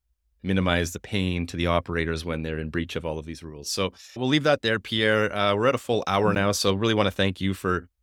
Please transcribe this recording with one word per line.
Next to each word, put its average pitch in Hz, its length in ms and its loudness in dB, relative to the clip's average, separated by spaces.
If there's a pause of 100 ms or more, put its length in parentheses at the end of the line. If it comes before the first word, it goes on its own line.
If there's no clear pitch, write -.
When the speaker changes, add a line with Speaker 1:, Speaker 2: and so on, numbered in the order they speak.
(440)
Speaker 1:
minimize 90 500 0
the - 60 -10
pain 90 480 -2
to 85 100 -10
the 85 80 0
operators 82 580 0
when 80 200 -4
they're 80 160 -4
in 80 100 -6
breach 85 260 -4
of 80 80 -6
all 80 140 -6
of 78 80 -10
these 80 160 -14
rules. 76 300 -12
So 95 220 -2 (220)
we'll 127 120 -2
leave 143 160 4
that 147 180 2
there, 113 160 0
Pierre. 107 580 2
Uh, 101 200 2
we're 110 120 2
at 139 80 4
a 117 40 -4
full 113 260 0
hour 98 220 2
Speaker 2:
Mm-hmm. 101 80 4
Speaker 1:
now, 101 160 4
so 101 220 2
really 110 200 2
wanna 104 160 2
thank 98 320 0
you 95 140 0
for 90 340 -2 (140)